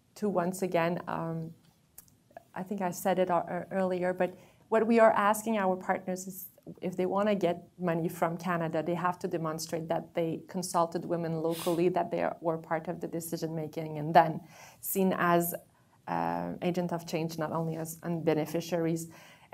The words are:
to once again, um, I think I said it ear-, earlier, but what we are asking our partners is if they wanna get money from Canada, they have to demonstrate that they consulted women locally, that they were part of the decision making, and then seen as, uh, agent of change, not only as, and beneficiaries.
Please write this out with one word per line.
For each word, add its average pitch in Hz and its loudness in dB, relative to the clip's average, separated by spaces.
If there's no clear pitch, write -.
to 208 -2
once 180 0
again, 175 0
um, 165 -6
I 185 -6
think 196 -6
I 180 0
said 180 0
it 180 2
ear-, 170 -2
earlier, 185 0
but 180 0
what 220 4
we 233 6
are 220 10
asking 220 2
our 185 4
partners 185 -2
is - -14
if 185 -4
they 185 2
wanna 202 2
get 175 0
money 170 0
from 170 0
Canada, 165 -2
they 170 0
have 175 -2
to 190 -4
demonstrate 165 -4
that 165 -4
they 165 -2
consulted 175 -2
women 165 -2
locally, 165 2
that 170 0
they 170 0
were 165 0
part 160 -4
of 165 -6
the 165 -6
decision 165 -6
making, 156 -6
and 156 2
then 165 8
seen 190 2
as, 175 4
uh, 87 -2
agent 175 -2
of 170 -6
change, 165 -4
not 151 -2
only 165 -2
as, 165 -10
and 165 -4
beneficiaries. 165 0